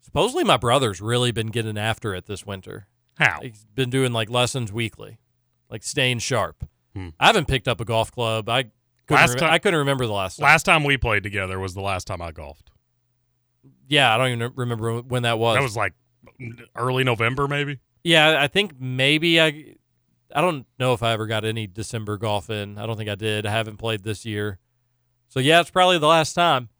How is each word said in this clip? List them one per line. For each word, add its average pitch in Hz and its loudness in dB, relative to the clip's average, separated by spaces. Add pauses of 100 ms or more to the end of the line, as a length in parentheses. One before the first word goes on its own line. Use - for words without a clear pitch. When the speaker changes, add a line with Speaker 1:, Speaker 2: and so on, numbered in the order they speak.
Speaker 1:
Supposedly 254 0
my 175 4
brother's 120 0
really 120 0
been 110 -4
getting 110 -4
after 107 -4
it 90 -10
this 98 -10
winter. 98 -12 (320)
Speaker 2:
How? 101 2
Speaker 1:
He's 110 -18
been 131 -2
doing, 131 0
like, 113 -4
lessons 120 -2
weekly, 107 -8 (500)
like, 113 -14
staying 127 -2
sharp. 98 -4 (260)
Speaker 2:
Hmm. 92 -10 (100)
Speaker 1:
I 139 4
haven't 202 4
picked 135 -2
up 120 -2
a 123 -6
golf 113 0
club. 110 -4
I 120 0 (380)
couldn't 147 6
Speaker 2:
Last 139 4
Speaker 1:
re-, 131 -2
Speaker 2:
ti-, 160 2
Speaker 1:
I 160 4
couldn't 180 2
remember 139 0
the 107 -4
last 95 -4
time. - -4
Speaker 2:
last 151 6
time 160 2
we 139 2
played 104 0
together 95 -4
was 95 -6
the 98 -8
last 98 -4
time 90 -8
I 85 -8
golfed. 76 -18 (1160)
Speaker 1:
Yeah, 135 4
I 113 2
don't 123 0
even 123 -6
remember 117 -4
when 123 -4
that 117 0
was. 113 2
Speaker 2:
That 139 2
was, 113 -4
like, 101 -2 (800)
early 127 0
November, 127 0
maybe? 143 -4 (240)
Speaker 1:
Yeah, 156 6
I 143 2
think 160 -2
maybe 147 2
I, 147 0 (580)
I 147 0
don't 156 0 (140)
know 127 2
if 117 -2
I 117 2
ever 107 -2
got 107 -4
any 110 -4
December 104 -8
golf 104 -4
in. 101 -8
I 110 -10
don't 113 -6
think 104 -8
I 101 -4
did. 107 -4
I 101 -4
haven't 107 -4
played 110 -6
this 107 -8
year. 104 -6 (680)
So, 135 -6
yeah, 156 6
it's 160 -4
probably 180 4
the 151 2
last 160 4
time. 147 2 (120)